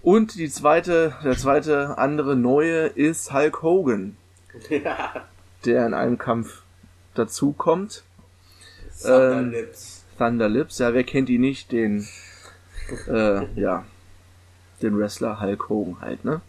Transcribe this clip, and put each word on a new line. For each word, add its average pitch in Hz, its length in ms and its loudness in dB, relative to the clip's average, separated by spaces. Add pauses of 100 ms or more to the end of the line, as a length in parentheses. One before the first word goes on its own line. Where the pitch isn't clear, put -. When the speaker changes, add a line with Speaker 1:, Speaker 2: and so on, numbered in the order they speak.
Speaker 1:
Und 220 320 4
die 160 140 -6
zweite, 160 640 0 (100)
der 127 140 0
zweite 143 640 0
andere 139 360 0
neue 151 520 2
ist 151 440 -2
Hulk 147 300 0
Hogan, 135 560 0 (260)
Speaker 2:
<laughs> - 260 -20
Ja. 147 580 -6 (360)
Speaker 1:
der 120 220 2
in 110 80 0
einem 120 240 0
Kampf 117 460 -6 (500)
dazukommt. 156 920 -2 (960)
Speaker 2:
Thunder 131 400 6
Speaker 1:
Ähm, 123 120 -2
Speaker 2:
Lips. - 520 -12 (140)
Speaker 1:
Thunder 113 320 2
Lips, 131 300 -2
ja, 117 160 2
wer 123 80 4
kennt 135 260 0
ihn 123 120 4
nicht, 135 300 -2
den, 107 360 0 (1000)
äh, 104 380 2 (140)
ja, 92 260 -2 (960)
den 107 160 0
Wrestler 107 420 -4
Hulk 101 300 -4
Hogan 98 320 -4
halt, - 240 -10
ne? 156 240 -4